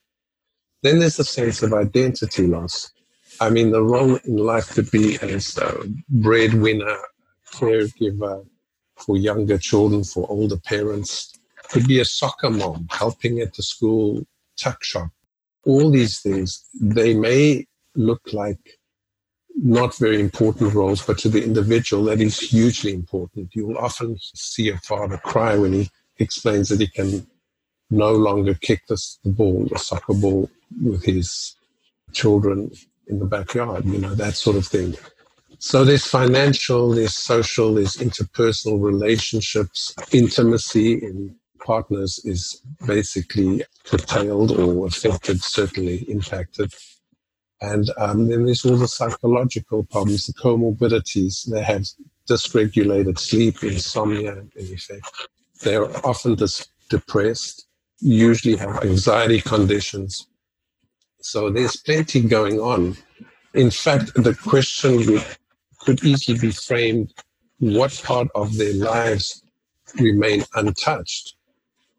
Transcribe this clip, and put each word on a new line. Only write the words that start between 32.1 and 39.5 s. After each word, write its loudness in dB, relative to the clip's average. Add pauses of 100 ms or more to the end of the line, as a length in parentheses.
children 2 (360)
in -6
the -6
backyard, -4
you -2
know, -4
that -4
sort 0
of -2
thing. -2 (640)
So 2
there's 4
financial, 2
there's 0
social, 0
there's 0
interpersonal -2
relationships. -2 (180)